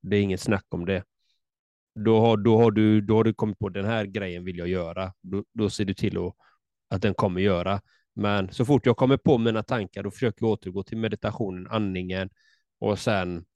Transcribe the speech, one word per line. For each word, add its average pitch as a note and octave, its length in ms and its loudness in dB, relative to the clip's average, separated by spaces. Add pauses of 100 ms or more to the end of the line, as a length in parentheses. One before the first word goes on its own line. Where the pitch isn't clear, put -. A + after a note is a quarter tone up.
Det F#2+ 140 -2
är G2+ 60 4
inget F#2+ 200 0
snack G2+ 280 -2
om F2 160 -6
det. F#2 180 -2 (960)
Då A2 200 4
har, A2+ 180 6
då A2 200 6
har A#2 140 8
du, G#2+ 300 4
då G#2+ 140 2
har A2 80 4
du A2 100 2
kommit G#2+ 260 -4
på, G2+ 100 -4
"Den G2 160 -4
här A2 200 -2
grejen F#2+ 400 -8
vill F2+ 120 -8
jag F2 100 -6
göra." F2+ 540 -4
Då, F#2+ 220 -6 (100)
då G#2 160 0
ser - 160 -4
du G2 80 -2
till F#2 240 -4
att, F2 160 -6 (560)
att F#2+ 120 -4
den G#2 120 2
kommer F#2 280 0
göra. F#2+ 400 0 (340)
Men G2+ 380 0
så A#2+ 120 -2
fort C3 200 2
jag A#2 120 4
kommer C3 200 4
på C#3+ 200 2
mina A2+ 260 0
tankar, G2+ 400 -6
då G2+ 80 -6
försöker A2+ 340 -4
jag A2 60 2
återgå F#2+ 320 -6
till - 140 -10
meditationen, G#2 680 -6
andningen F#2+ 600 -4 (500)
och G#2 200 -2
sen F2+ 460 -2 (100)